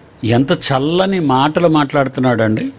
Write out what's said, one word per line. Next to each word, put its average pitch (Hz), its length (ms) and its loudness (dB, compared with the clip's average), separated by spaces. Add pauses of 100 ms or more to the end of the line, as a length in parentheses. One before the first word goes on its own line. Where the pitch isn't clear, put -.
(240)
ఎంత 127 280 2
చల్లని 175 680 0
మాటలు 151 480 0
మాట్లాడుతున్నాడండి. 131 1120 0